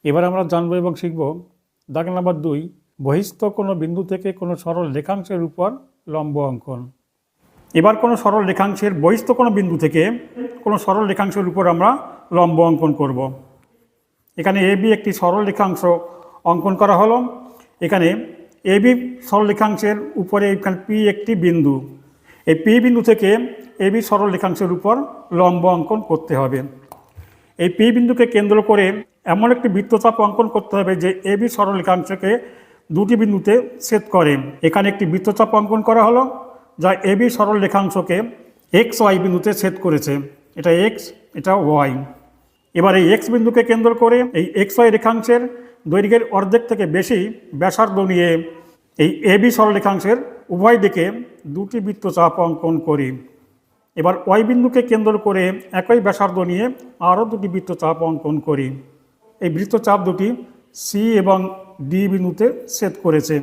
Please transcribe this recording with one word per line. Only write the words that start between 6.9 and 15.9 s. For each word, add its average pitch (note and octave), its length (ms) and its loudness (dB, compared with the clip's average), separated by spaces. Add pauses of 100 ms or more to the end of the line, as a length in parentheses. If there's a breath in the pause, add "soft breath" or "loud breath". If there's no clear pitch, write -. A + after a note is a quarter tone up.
এবার F#3+ 280 4
কোনো A#3 220 2
সরল G#3 280 2
রেখাংশের G3+ 420 -2 (100)
বহিস্থ A3 240 2 (120)
কোনো A#3+ 180 4
বিন্দু F3+ 260 -2
থেকে D#3 200 2 (600)
কোনো G#3+ 120 0 (100)
সরল G3+ 260 0
রেখাংশের G3 400 -2
উপর F3+ 120 -2 (100)
আমরা F3+ 160 2 (480)
লম্ব E3+ 200 4 (120)
অঙ্কন D3+ 220 2 (100)
করব। C3+ 180 -2 (1160)
এখানে F#3+ 220 0 (120)
এবি G3+ 160 2 (100)
একটি G#3+ 220 -4
সরল F#3 300 0
রেখাংশ G3 320 -2 (680 loud breath)